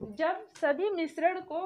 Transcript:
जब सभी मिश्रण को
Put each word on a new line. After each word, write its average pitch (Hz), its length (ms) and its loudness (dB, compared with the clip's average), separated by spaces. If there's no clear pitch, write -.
जब 320 500 -2
सभी 320 380 2
मिश्रण 339 500 0
को 311 260 -6